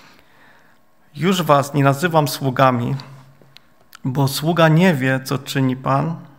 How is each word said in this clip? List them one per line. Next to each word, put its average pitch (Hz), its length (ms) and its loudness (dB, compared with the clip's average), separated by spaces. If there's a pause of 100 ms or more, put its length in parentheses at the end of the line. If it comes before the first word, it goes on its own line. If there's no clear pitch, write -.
(1160)
Już 180 260 -2
was 143 320 2
nie 143 100 2
nazywam 151 440 2
sługami, 131 680 0 (1080)
bo 135 240 0
sługa 160 400 0
nie 170 260 4
wie, 131 300 -2
co 135 140 -4
czyni 131 380 -2
Pan, 139 400 -2 (220)